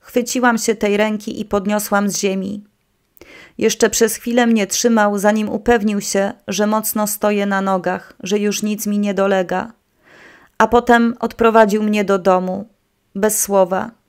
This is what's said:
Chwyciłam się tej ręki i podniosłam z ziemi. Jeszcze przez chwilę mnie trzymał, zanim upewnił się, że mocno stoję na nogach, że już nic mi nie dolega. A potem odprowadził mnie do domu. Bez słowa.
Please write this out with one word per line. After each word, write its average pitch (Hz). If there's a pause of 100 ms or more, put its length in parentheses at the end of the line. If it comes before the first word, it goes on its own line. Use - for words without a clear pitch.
Chwyciłam 240
się 226
tej 208
ręki 214
i 208
podniosłam 202
z 170
ziemi. 196 (920)
Jeszcze 220
przez 226
chwilę 240
mnie 220
trzymał, 208
zanim 208
upewnił 214
się, 196 (160)
że 208
mocno 214
stoję 208
na 196
nogach, 190 (100)
że 196
już 208
nic 208
mi 208
nie 202
dolega. 190 (880)
A 220
potem 233
odprowadził 220
mnie 208
do 196
domu. 185 (460)
Bez 208
słowa. 190 (180)